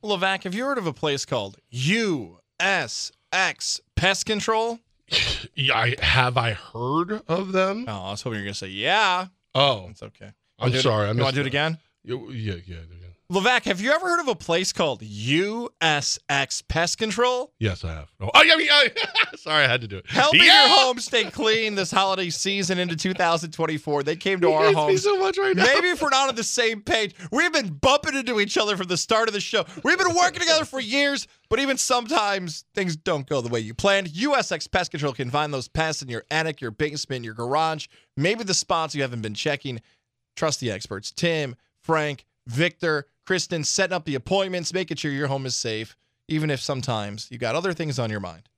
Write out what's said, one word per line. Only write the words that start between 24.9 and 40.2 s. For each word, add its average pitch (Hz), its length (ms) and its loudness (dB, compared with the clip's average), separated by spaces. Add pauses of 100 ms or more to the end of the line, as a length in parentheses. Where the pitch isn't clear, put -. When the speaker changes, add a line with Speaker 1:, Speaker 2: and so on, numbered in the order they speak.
Speaker 2:
so 403 160 2
much 381 180 0
right 392 200 2
now. - 80 6
Speaker 1:
Maybe 302 240 4
if 339 120 -2
we're 302 80 0
not 269 200 4
on 247 60 -2
the 226 80 -4
same 226 380 -2
page, 220 340 -2 (140)
we've 320 220 2
been 247 220 -2
bumping 277 420 2
into 247 240 -2
each 202 180 0
other 208 200 0
from 185 100 -6
the 175 80 0
start 220 320 2
of 214 60 -4
the 202 80 -2
show. 208 240 0 (180)
We've 330 140 4
been 359 180 2
working 359 240 4
together 320 240 4
for 262 160 -6
years, 269 480 0 (220)
but 226 100 2
even 269 180 2
sometimes 214 840 0 (120)
things 185 200 -2
don't 156 320 -4
go 139 140 -2
the 117 80 -6
way 117 100 0
you 110 140 -8
planned. 196 420 2
U 269 220 0
S 208 160 -2
X 156 140 -8
Pest 180 240 -2
Control 147 200 -4
can 127 180 -6
find 147 240 -2
those 131 140 -6
pests 160 340 -2
in 139 60 -12
your 117 240 -6
attic, 156 300 -2
your 120 100 -6
basement, 143 540 -4
your 110 80 -10
garage, 147 540 -2 (280)
maybe 208 300 0
the 190 80 0
spots 160 420 -2
you 143 60 -2
haven't 123 200 -4
been 107 120 -6
checking. 135 480 -4 (560)